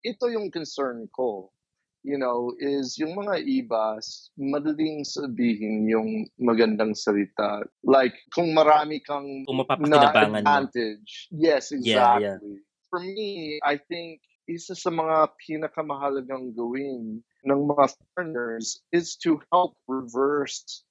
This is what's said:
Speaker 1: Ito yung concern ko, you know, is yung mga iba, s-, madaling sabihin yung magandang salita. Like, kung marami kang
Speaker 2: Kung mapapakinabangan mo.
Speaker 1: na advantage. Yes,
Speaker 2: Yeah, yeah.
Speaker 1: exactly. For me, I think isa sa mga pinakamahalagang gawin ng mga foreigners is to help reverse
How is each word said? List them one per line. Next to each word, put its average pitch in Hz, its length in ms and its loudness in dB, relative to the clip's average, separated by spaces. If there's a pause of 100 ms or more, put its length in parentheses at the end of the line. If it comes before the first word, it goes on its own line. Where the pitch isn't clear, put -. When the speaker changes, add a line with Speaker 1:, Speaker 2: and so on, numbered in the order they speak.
Speaker 1:
Ito 240 280 -4
yung 208 180 -4
concern 131 600 -6
ko, 104 400 -4 (520)
you 139 140 -4
know, 123 400 -2
is 139 400 -2
yung 156 180 -4
mga 202 280 -4
iba, 113 560 -2
s-, - 380 -18
madaling 147 680 -2
sabihin 110 840 -2
yung 110 400 0 (120)
magandang 110 560 2
salita. 104 680 0 (200)
Like, 131 300 6 (200)
kung 170 200 0
marami 151 500 6
kang 139 420 -8
Speaker 2:
Kung 135 140 -2
mapapakinabangan 135 880 4
mo. 143 120 6
Speaker 1:
na 139 120 -4
advantage. 107 600 -8
Yes, 151 460 2
Speaker 2:
Yeah, 120 360 4
yeah. 101 240 0
Speaker 1:
exactly. 104 240 -16 (280)
For 180 100 -4
me, 190 640 -8
I 147 140 0
think 165 420 -12 (260)
isa 170 300 -10
sa - 160 -2
mga 160 480 2
pinakamahalagang 139 1120 -6
gawin 120 680 -6 (240)
ng 139 200 4
mga 143 220 4 (260)
foreigners 120 680 -6 (120)
is 170 240 0
to 156 240 0 (120)
help 180 240 2 (120)
reverse 131 1040 -4